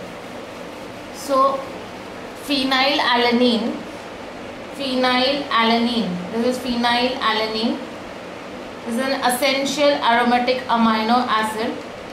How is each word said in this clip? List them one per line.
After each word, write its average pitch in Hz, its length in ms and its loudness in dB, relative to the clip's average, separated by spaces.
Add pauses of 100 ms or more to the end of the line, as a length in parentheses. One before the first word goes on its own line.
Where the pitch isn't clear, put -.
(1120)
So 269 460 2 (880)
phenylalanine, 247 1300 2 (1000)
phenylalanine, 247 1300 2 (220)
this 233 140 0 (100)
is - 80 -6
phenylalanine, 240 1120 0 (1080)
is 233 100 -4
an 269 220 0 (100)
essential 277 600 2
aromatic 247 760 4
amino 226 600 4
acid. 220 480 0 (380)